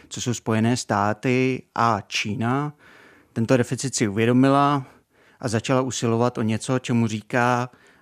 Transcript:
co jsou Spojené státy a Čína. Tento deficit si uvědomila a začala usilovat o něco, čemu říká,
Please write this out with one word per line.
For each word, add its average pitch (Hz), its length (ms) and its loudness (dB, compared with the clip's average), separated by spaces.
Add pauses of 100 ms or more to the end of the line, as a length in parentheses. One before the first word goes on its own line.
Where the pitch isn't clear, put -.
co - 120 -10
jsou 120 120 -2
Spojené 113 440 0
státy 123 840 0 (120)
a 113 320 0
Čína. 127 680 -4 (600)
Tento 120 240 2
deficit 123 380 -2
si 117 120 0
uvědomila 131 800 2 (540)
a 135 80 -6
začala 123 340 0
usilovat 120 560 -2
o 123 40 -4
něco, 113 380 -2
čemu 117 280 0
říká, 120 640 0 (320)